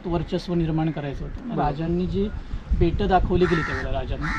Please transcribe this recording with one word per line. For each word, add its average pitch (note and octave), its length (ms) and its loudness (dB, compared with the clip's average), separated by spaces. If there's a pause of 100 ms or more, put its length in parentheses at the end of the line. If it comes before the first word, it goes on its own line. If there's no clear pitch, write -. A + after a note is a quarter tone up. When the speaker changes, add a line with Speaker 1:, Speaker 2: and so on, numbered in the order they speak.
Speaker 1:
वर्चस्व F3 480 -2
निर्माण D#3+ 380 0
करायचं C#3 320 -6
होतं. - 180 -8
मग - 60 -12
Speaker 2:
बरोबर. D3+ 160 -2
Speaker 1:
राजांनी E3 420 0
जी G3 240 0 (500)
बेटं F3+ 280 4
दाखवली F3+ 380 4
गेली E3 160 4
त्यावेळेला - 380 -2
राजांना, C#3+ 260 -4 (140)